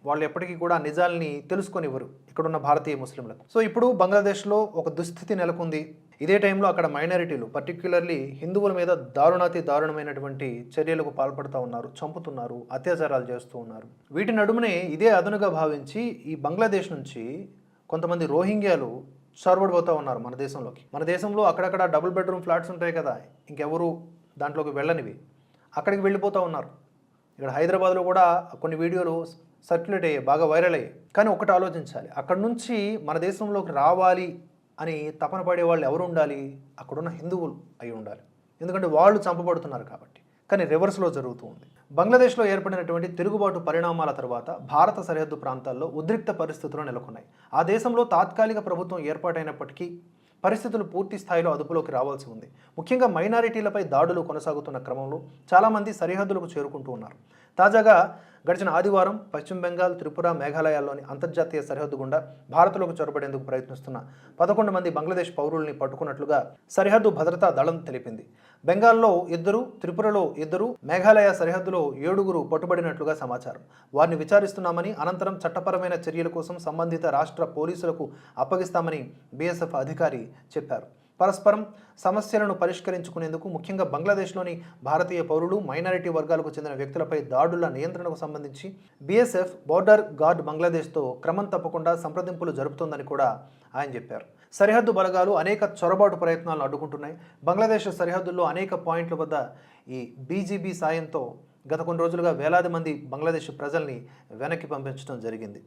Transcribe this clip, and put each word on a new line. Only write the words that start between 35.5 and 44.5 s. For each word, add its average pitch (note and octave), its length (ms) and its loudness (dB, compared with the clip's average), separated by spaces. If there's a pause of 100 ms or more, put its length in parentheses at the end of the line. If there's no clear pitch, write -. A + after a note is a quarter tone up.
వాళ్ళు D#3+ 200 4
ఎవరు E3 200 0
ఉండాలి? D3 300 2 (420)
అక్కడున్న D#3+ 380 -8
హిందువులు E3+ 360 -4 (260)
అయి A#2 180 -10
ఉండాలి, G#2 240 -14 (380)
ఎందుకంటే F3+ 340 -2
వాళ్ళు G3 300 8
చంపబడుతున్నారు E3+ 640 -2
కాబట్టి. - 280 -20 (300)
కానీ G3 240 4
రివర్స్లో F#3 440 2
జరుగుతూ B2 340 -8
ఉంది. - 160 -20 (320)
బంగ్లాదేశ్లో B3 440 6 (100)
ఏర్పడినటువంటి F3+ 560 -2 (100)
తిరుగుబాటు G3 480 0
పరిణామాల E3 520 0
తర్వాత B2 300 -6 (240)